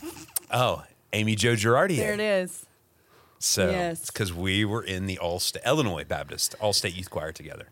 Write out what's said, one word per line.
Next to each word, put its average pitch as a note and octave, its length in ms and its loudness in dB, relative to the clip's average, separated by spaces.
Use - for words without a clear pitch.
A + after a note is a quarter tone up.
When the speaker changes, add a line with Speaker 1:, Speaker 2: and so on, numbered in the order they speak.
Speaker 1:
Oh, G#2+ 320 2
Amy G#2+ 220 2
Jo A#2 200 4
Girardier. B2+ 420 4
Speaker 2:
There G#3 160 2
it G#3 60 -2
is. G3 460 0
Speaker 1:
So - 300 2
Speaker 2:
Yes. F3 300 -2
Speaker 1:
it's - 100 -10
'cause F#2 240 -4
we F#2+ 320 2
were G#2+ 180 -2
in F#2+ 220 -4
the F#2+ 140 -4
All-State, F2 440 -2
Illinois A#2 420 2
Baptist D2+ 540 -4
All-State G2 360 0
Youth F#2 160 -10
Choir D#2+ 200 -6
together. D2+ 400 -16